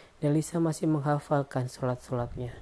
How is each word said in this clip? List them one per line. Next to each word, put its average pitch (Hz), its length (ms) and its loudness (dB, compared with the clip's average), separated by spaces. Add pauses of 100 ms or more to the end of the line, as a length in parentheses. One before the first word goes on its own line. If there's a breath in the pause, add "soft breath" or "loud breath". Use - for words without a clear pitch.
(240 loud breath)
Delisa 156 400 2
masih 160 240 0
menghafalkan 143 800 2
sholat-sholatnya. 123 960 -4